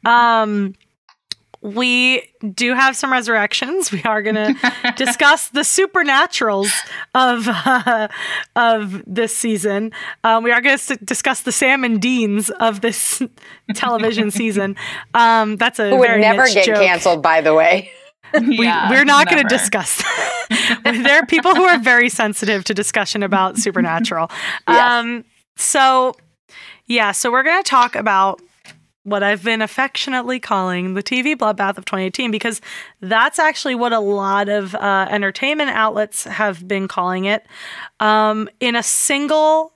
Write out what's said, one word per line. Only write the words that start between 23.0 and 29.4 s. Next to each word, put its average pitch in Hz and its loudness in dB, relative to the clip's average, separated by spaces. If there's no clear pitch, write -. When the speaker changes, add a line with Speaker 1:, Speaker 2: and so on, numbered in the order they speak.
Speaker 1:
about 190 0
Supernatural. 170 -2
Speaker 3:
Yes. 240 4
Speaker 1:
Um, 240 -2
so, 262 2
yeah, 220 0
so 240 -2
we're 254 2
gonna 339 2
talk 247 2
about 196 0
what 202 -4
I've 202 0